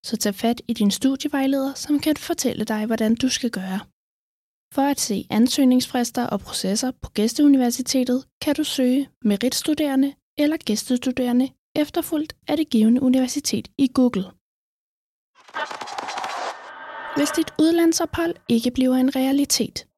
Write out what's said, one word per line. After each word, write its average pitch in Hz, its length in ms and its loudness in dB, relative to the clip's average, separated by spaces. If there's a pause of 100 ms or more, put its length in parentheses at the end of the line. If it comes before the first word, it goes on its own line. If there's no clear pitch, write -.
Så 220 120 -6
tag 202 180 -2
fat 240 320 -2
i 233 60 -4
din 208 180 2
studievejleder, 269 800 0
som 294 260 -2
kan 294 180 0
fortælle - 480 -4
dig, 214 200 -4
hvordan 226 300 2
du 254 140 0
skal 247 200 -2
gøre. 190 300 -6 (920)
For 269 80 0
at 277 180 0
se - 300 -4
ansøgningsfrister 247 960 2
og 202 120 -4
processer 214 520 -4
på - 180 -14
gæsteuniversitetet, 254 1160 2 (140)
kan 294 140 0
du 311 80 -2
søge 262 460 0 (120)
meritstuderende 269 920 0 (240)
eller 302 200 2
gæstestuderende, 247 920 0 (260)
efterfulgt 311 600 -2 (120)
af 294 100 0
det 311 120 -2
givne 226 320 4
universitet 254 680 0 (100)
i 269 160 2
Google. 247 320 2 (3000)
Hvis 294 140 2
dit - 300 -2
udlandsophold 339 760 2 (140)
ikke 233 220 2
bliver 254 220 2
en 254 220 2
realitet. 269 720 0 (100)